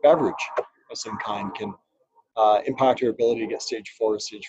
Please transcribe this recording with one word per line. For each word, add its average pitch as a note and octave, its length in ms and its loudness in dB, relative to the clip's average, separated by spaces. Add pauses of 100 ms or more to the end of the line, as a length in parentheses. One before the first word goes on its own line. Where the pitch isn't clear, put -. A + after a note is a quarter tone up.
beverage D3 300 4 (580)
of A#2 60 -14
some A2 200 -10
kind G2+ 380 -6
can, G2+ 180 -8 (600)
uh, G#2+ 300 4
impact C3 360 2
your A#2+ 100 2
ability A#2 300 2
to A2 60 -4
get F#2 140 -6
stage G#2+ 360 -8
four A2 180 0
or G#2 40 -4
stage G#2 300 -12